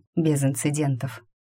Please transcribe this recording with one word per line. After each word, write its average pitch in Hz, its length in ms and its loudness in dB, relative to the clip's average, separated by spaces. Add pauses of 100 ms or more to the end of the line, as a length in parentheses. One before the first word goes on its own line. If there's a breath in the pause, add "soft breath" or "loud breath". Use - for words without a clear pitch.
(180)
без 156 260 2
инцидентов. 139 800 -2 (360)